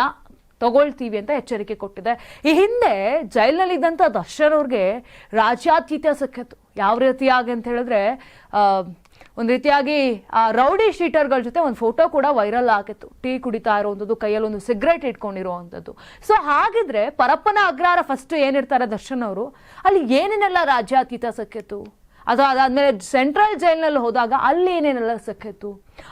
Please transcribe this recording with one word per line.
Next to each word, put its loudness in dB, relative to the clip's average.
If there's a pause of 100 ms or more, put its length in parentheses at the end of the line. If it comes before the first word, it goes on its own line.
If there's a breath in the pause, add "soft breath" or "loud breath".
(600)
ತಗೊಳ್ತೀವಿ -2
ಅಂತ -8
ಎಚ್ಚರಿಕೆ -6
ಕೊಟ್ಟಿದೆ. -8
ಈ 4
ಹಿಂದೆ 2
ಜೈಲಲ್ಲಿದ್ದಂಥ 0
ದರ್ಶನ್ 0
ಅವ್ರಿಗೆ 0 (340 loud breath)
ರಾಜ್ಯಾತೀತ 0
ಸಿಕ್ಕಿತ್ತು. -8 (200)
ಯಾವ 2
ರೀತಿಯಾಗಿ 0
ಅಂತ -8
ಹೇಳಿದ್ರೆ, -2 (440 loud breath)
ಆ, 0 (800 soft breath)
ಒಂದ್ 0
ರೀತಿಯಾಗಿ 0
ಆ 2
ರೌಡಿ 4
ಶೀಟರ್ಗಳ 0
ಜೊತೆ -4
ಒಂದ್ 0
ಫೋಟೋ 2
ಕೂಡ 0
ವೈರಲ್ 2
ಆಗಿತ್ತು. -2 (140)
ಟೀ -4
ಕುಡಿತಾ -2
ಇರೋವಂಥದ್ದು, -4
ಕೈಯಲ್ಲಿ -2
ಒಂದು -6
ಸಿಗರೇಟ್ -2
ಇಟ್ಕೊಂಡಿರೋವಂಥದ್ದು. -10 (300 loud breath)
So 4
ಹಾಗಿದ್ರೆ 0
ಪರಪ್ಪನ 0 (100)
ಅಗ್ರಹಾರ 2
ಫಸ್ಟ್ -6
ಏನಿರ್ತಾರೆ 0
ದರ್ಶನ್ -8
ಅವರು, -6 (380 loud breath)
ಅಲ್ಲಿ 2
ಏನೇನೆಲ್ಲ 0
ರಾಜ್ಯಾತೀತ 0
ಸಿಕ್ಕಿತ್ತು, -12 (420 soft breath)
ಅದು 4
ಅದಾದ್ಮೇಲೆ 2
ಸೆಂಟ್ರಲ್ 2
ಜೈಲ್ನಲ್ಲಿ 2
ಹೋದಾಗ 0
ಅಲ್ಲಿ 2
ಏನೇನೆಲ್ಲ 0
ಸಿಕ್ಕಿತ್ತು, -14 (260 loud breath)